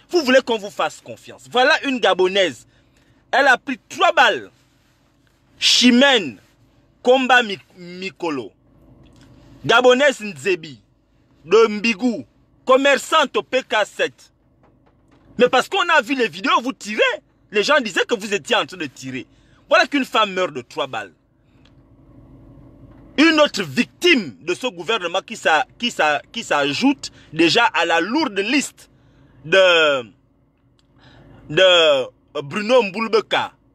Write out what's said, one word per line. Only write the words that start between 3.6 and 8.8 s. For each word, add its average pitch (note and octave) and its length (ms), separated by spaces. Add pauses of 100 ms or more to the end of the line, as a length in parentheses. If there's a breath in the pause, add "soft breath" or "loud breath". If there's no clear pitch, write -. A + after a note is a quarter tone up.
trois F4 240
balles. G#3 380 (1080)
Chimène A#3+ 800 (640)
Komba B3 400
Mi-, G3+ 160 (180)
Mikolo. F3 760 (1120)